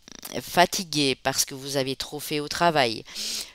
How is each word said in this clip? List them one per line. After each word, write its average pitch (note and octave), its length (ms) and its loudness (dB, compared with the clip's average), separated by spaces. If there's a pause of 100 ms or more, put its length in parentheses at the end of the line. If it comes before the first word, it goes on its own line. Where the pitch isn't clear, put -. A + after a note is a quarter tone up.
(420)
fatigué D3+ 800 2
parce - 240 2
que - 80 -8
vous C#3 240 -6
avez C3 180 0
trop - 240 -8
fait D3+ 200 -4
au D3 80 -4
travail, D3+ 560 4 (520)